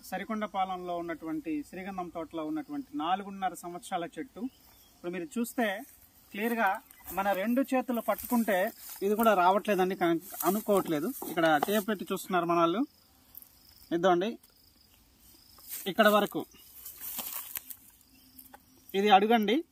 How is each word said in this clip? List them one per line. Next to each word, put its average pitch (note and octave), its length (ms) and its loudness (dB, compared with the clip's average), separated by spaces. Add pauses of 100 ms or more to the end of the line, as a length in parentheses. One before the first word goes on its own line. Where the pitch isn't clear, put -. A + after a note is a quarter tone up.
(100)
సరికొండపాలెంలో F#3+ 920 -4
ఉన్నటువంటి D#3+ 500 -6 (160)
శ్రీగంధం F#3 460 -10
తోటలో D#3+ 360 -8
ఉన్నటువంటి C#3+ 400 -8 (120)
నాలుగున్నర F#3+ 520 -4 (100)
సంవత్సరాల F3 400 -8 (120)
చెట్టు. E3 260 -12 (520)
ఇప్పుడు F3 200 -10
మీరు F3 200 -6
చూస్తే A#3 320 -2 (680)
క్లియర్గా A3+ 360 0 (480)
మన G3 120 0 (120)
రెండు A#3+ 200 2 (120)
చేతులు B3 360 0
పట్టుకుంటే A3 480 0 (480)
ఇది G#3 160 2
కూడా A3+ 120 6 (100)
రావట్లేదండి, F#3 580 2
కనుక E3+ 220 2 (260)
అనుకోవట్లేదు. F#3 600 0 (220)
ఇక్కడ E3 160 2 (200)
టేప్ G3+ 240 0
పెట్టి F#3 200 -4
చూస్తున్నారు F3+ 420 -2
మన E3+ 120 4
వాళ్ళు. E3+ 160 2 (1160)
ఇద్దామండి, F3+ 340 4 (1600)
ఇక్కడ G#3 240 6
వరకు G3+ 260 0 (2500)
ఇది G#3 180 6
అడుగండి G#3+ 400 6 (160)